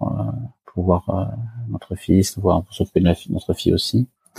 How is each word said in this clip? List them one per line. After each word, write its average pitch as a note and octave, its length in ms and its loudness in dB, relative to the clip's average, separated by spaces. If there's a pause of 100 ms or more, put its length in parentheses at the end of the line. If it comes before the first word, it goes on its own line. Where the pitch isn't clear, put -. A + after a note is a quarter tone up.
euh, G#2 280 -2 (360)
pour F2+ 180 -4
voir, F2 260 2
euh, F#2+ 140 -2 (440)
notre - 280 -8
fils, - 420 2
voir, F2 240 2
pour - 120 -20
s'occuper - 260 0
de F#2 60 6
la E2+ 80 6
fi-, - 180 -8
notre - 200 -2
fille E2+ 220 0
aussi. A#2 340 0 (300)